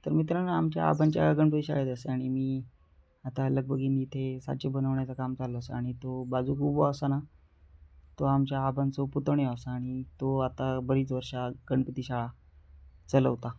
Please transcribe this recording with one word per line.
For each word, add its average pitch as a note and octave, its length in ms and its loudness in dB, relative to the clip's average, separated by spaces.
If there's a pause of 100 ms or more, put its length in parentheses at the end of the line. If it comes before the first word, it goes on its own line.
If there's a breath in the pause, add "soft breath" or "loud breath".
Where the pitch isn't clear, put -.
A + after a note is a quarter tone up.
तर D3+ 40 -2
मित्रांनो, E3+ 420 2
आमच्या D#3+ 360 2
आबांच्या D#3 440 4
गणपती D3+ 300 4
शाळेत C#3 320 0
असे B2+ 180 -4
आणि B2+ 160 -2
मी C3 340 -2 (600)
आता C3+ 240 -2
लगबगीन C3+ 500 0
इथे C3 420 -4
साचे C3+ 280 -4
बनवण्याचं C3+ 440 0
काम B2+ 220 -4
चालू B2+ 240 -6
असं B2 160 -8
आणि B2 180 -4
तो B2+ 320 -8
बाजूक B2+ 340 0
उभा D3 320 4
असा C#3 160 -2
ना, C#3 120 2 (1000)
तो C#3 60 0
आमच्या C#3 360 2
आबांचो C3+ 460 0
पुतण्यो C#3 460 0
असा A#2+ 180 -6
आणि B2+ 320 -4
तो C3+ 360 -2
आता C3 420 -2
बरीच C3+ 320 2
वर्ष B2+ 220 -4 (360)
गणपती C3 320 0
शाळा B2 240 -2 (840)
चालवता. C3 400 2 (100)